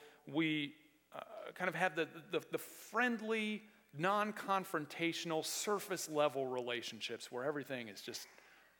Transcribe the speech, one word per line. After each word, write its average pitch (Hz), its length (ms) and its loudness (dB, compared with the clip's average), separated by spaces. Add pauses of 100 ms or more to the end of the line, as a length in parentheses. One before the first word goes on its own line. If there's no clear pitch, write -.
(320)
we, 151 420 2 (400)
uh, 147 60 -10 (360)
kind 185 120 0
of 165 80 0
have 170 180 4
the, 156 140 2 (240)
the, 165 100 2 (100)
the 165 60 0
friendly, 220 1040 0 (340)
non-confrontational, 175 1500 2
surface-level 151 1040 2
relationships 120 840 -2
where 123 140 -4
everything 135 460 -2
is 95 120 -12
just, - 260 -8 (520)